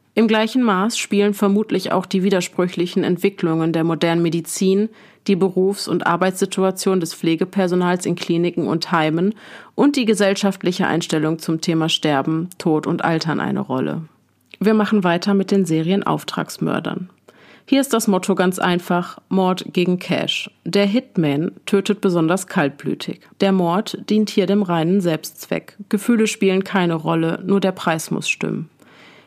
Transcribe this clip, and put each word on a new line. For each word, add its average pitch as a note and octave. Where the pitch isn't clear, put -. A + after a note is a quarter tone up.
Im A3+
gleichen A3
Maß G#3+
spielen G3+
vermutlich G3+
auch F#3
die F#3+
widersprüchlichen F3+
Entwicklungen E3
der E3
modernen E3
Medizin, F#3+
die G3
Berufs- F#3
und -
Arbeitssituation F#3
des E3
Pflegepersonals F3+
in F3
Kliniken E3+
und D#3+
Heimen E3
und C#4+
die B3
gesellschaftliche G3
Einstellung D#3
zum D#3+
Thema D#3+
Sterben, D#3+
Tod D3+
und -
Altern D#3+
eine C3
Rolle. C3
Wir G#3+
machen G#3
weiter F3
mit F#3+
den G3
Serienauftragsmördern. D#3+
Hier C4+
ist C4+
das A3+
Motto F#3
ganz F#3
einfach: F3
Mord F#3
gegen F3+
Cash. -
Der G3
Hitman E3+
tötet G3
besonders F3
kaltblütig. -
Der G3
Mord F3+
dient G#3+
hier F#3+
dem G3+
reinen F3
Selbstzweck. -
Gefühle A3
spielen F#3+
keine F3+
Rolle, E3
nur F#3+
der F#3
Preis E3
muss D#3+
stimmen. -